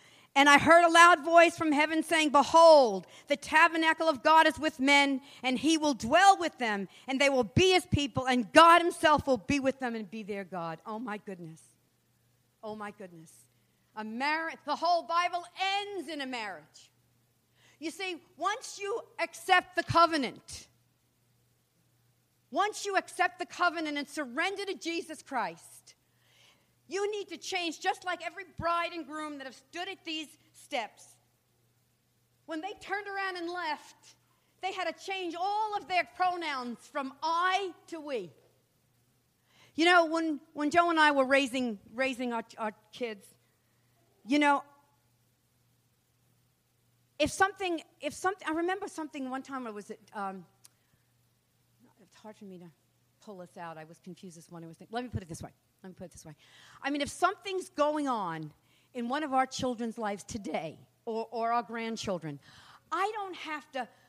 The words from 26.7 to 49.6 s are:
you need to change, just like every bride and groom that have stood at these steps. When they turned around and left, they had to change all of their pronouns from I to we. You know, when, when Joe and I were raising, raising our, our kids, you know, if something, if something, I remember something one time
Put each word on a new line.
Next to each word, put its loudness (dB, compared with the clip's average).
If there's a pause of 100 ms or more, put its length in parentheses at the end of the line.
you -4
need -8
to -14
change, -8
just -4
like -6
every -12 (140)
bride -2
and -10
groom -10
that -14
have -16
stood -12
at -14
these -8 (240)
steps. -10 (1400)
When -10
they -10
turned -8
around -6
and -8
left, -10 (460)
they -6
had -6
to -8
change -8
all -2
of -10
their 0 (100)
pronouns -4 (140)
from -6
I 0 (160)
to -12
we. -8 (1400)
You 2
know, 6
when, -2 (120)
when -4
Joe 4
and 2
I 6
were 2
raising, 0 (160)
raising -4
our, -6 (140)
our -6 (200)
kids, -10 (1000)
you 2
know, 4 (2500)
if 0
something, -2 (200)
if -8
something, -6
I -2
remember -4
something -10
one -8
time -12